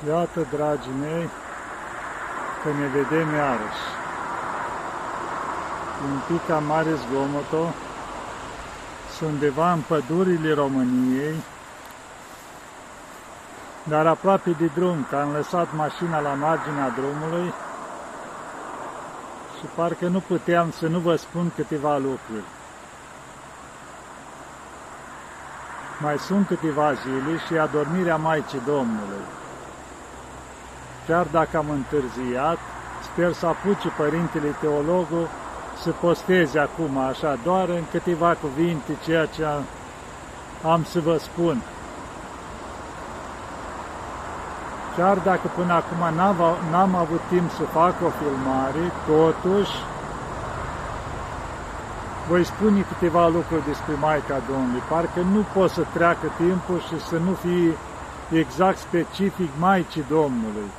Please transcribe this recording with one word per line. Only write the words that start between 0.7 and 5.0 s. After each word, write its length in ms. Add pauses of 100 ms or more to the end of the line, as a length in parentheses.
mei, 300 (1300)
că 60 (100)
ne 80
vedem 460
iarăși. 520 (2250)